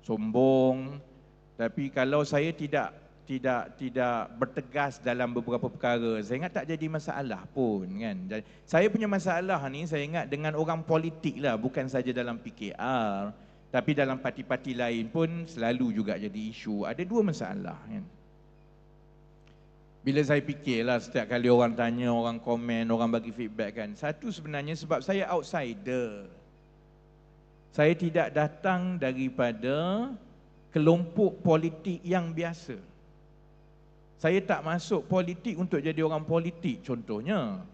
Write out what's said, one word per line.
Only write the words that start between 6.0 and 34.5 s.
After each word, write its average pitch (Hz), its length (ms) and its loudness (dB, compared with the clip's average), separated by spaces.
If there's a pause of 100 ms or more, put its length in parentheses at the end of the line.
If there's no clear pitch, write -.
saya 127 160 -2
ingat 175 160 -4
tak 131 80 -4
jadi 160 240 -2
masalah 139 640 -6
pun, 107 320 2
kan. 98 400 -6
Dan 107 160 -6 (240)
saya 190 240 4
punya 214 160 0
masalah 185 640 0
ni, 147 160 -6
saya 147 160 -2
ingat 151 240 -2
dengan 151 320 -2
orang 160 240 0
politik 160 560 0
lah, 131 160 2
bukan 131 320 -2
saja 127 240 0
dalam 120 320 -4
P 113 80 -10
K 101 240 -8
R, 104 560 -2 (400)
tapi 156 240 2
dalam 135 240 2
parti-parti 131 560 -4
lain 117 400 -2
pun 165 320 0
selalu 117 560 0
juga 101 160 -2
jadi 104 320 -6
isu. 107 400 -4
Ada 156 160 -6
dua 220 160 2
masalah, 98 640 -2
kan. 107 160 -8 (2000)
Bila 139 240 2
saya 143 160 4
fikirlah, 123 560 0
setiap 107 320 -2
kali 120 160 2
orang 120 320 6
tanya, 120 320 2
orang 117 320 0
komen, 117 480 -2
orang 117 240 4
bagi 113 160 -2
feedback, 107 480 -6
kan. 104 160 -8
Satu, 151 400 -6
sebenarnya 151 400 -6
sebab 151 320 -2
saya 190 240 0
outsider. 123 960 -2 (1400)
Saya 156 240 6
tidak 165 400 0
datang 180 640 0
daripada 131 1120 0 (640)
kelompok 170 640 6
politik 165 640 2
yang 170 320 0
biasa. 165 400 -6 (1400)
Saya 180 240 4
tak 156 240 0